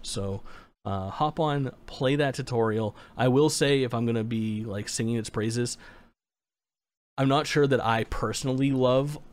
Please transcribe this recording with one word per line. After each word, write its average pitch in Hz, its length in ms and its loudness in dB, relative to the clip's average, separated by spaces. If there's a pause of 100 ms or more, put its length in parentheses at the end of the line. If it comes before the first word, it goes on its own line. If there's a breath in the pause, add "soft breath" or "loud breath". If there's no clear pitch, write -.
So, 98 400 -6 (420 loud breath)
uh, 98 280 -4
hop 151 280 -2
on, 143 320 0 (140)
play 139 320 0
that 143 180 0
tutorial. 113 580 0 (220 loud breath)
I 127 140 4
will 143 200 6
say, 143 340 2
if 117 100 -2
I'm 117 120 0
gonna 117 200 0
be, 110 400 -2
like, 104 240 -8
singing 117 260 -2
its 110 140 -4
praises, 117 480 -2 (1400 loud breath)
I'm 135 100 2
not 139 200 2
sure 143 200 4
that 139 180 2
I 113 200 2
personally 131 640 -2
love 135 480 2 (140)